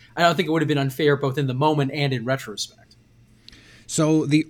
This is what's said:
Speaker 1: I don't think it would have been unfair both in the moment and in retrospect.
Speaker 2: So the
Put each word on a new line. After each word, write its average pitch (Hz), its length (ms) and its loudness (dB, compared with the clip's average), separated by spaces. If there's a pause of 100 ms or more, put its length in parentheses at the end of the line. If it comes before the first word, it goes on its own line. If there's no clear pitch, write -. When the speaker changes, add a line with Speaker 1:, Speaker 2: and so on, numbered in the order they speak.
(160)
Speaker 1:
I 165 60 2
don't 170 140 4
think 160 120 -2
it 160 40 -2
would 160 100 2
have 139 60 0
been 143 100 2
unfair 139 380 2
both 139 220 -4
in 139 80 -2
the 127 80 -4
moment 143 380 2
and 143 200 -2
in 113 120 -4
retrospect. - 720 -8 (920)
Speaker 2:
So 156 400 0
the 151 240 2